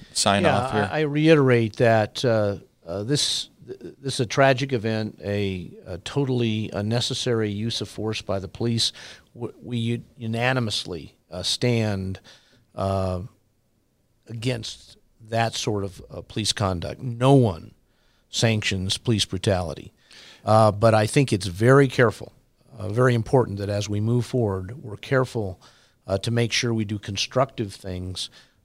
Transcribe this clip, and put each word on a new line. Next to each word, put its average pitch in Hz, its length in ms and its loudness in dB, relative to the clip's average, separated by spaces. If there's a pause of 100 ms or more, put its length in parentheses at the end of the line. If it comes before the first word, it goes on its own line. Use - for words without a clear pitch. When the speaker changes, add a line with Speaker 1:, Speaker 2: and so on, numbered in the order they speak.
(120)
Speaker 1:
sign 101 320 2
Speaker 2:
Yeah, 98 140 4
Speaker 1:
off 131 140 -2
here? - 200 0
Speaker 2:
I, 151 60 -2
I - 20 0
reiterate 143 760 4
that, 113 480 4
uh, 107 340 2 (280)
uh, 92 160 -6
this, - 460 -2 (180)
th-, - 340 -14
this 135 140 -6
is - 60 -2
a 120 60 0
tragic 135 460 2
event, 110 520 -2
a, 98 480 -4 (120)
a 90 140 -10
totally 120 760 -2
unnecessary 113 760 -2
use 107 300 -4
of 104 80 -8
force 107 340 -6
by 98 160 -4
the 92 80 -10
police. 113 460 -2 (420)
W-, 120 260 -10
we 120 180 -6
u-, 117 260 -4 (120)
unanimously, 117 1000 -4 (140)
uh, 90 120 -10
stand, 107 800 -2 (560)
uh, 95 460 -2 (1040)
against 113 680 -8 (320)
that 113 260 -2
sort 104 300 -4
of, 95 160 -12 (100)
uh, 90 120 -14
police - 300 -4
conduct. 92 500 -2
No 127 320 4
one 110 380 4 (560)
sanctions 104 680 0
police 107 260 0
brutality. 90 680 -2 (520)
Uh, 110 260 6
but 110 240 4
I 107 120 4
think 139 260 2
it's 98 140 0
very 123 420 6
careful, - 440 0 (460)
uh, 101 100 -6
very 123 260 2
important 110 440 2
that 101 120 -6
as 101 180 -2
we 104 120 -2
move 117 260 0
forward, 104 560 -4
we're 104 140 -12
careful, 123 640 -2 (460)
uh, 95 120 -2
to 117 120 -6
make 117 220 0
sure 117 220 -2
we 110 100 -2
do 104 140 -6
constructive 104 760 -4
things, 92 560 -10 (340)